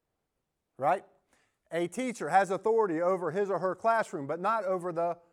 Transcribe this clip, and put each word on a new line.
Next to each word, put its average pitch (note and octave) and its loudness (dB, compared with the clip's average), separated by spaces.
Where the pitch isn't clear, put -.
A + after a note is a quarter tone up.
Right? D#3 0
A F3 -2
teacher A3 -6
has F#3 4
authority G3+ 2
over F3 0
his G3 0
or F#3 0
her F3+ 0
classroom, G#3+ 0
but D#3+ -4
not G#3 -2
over F3+ -2
the E3+ -2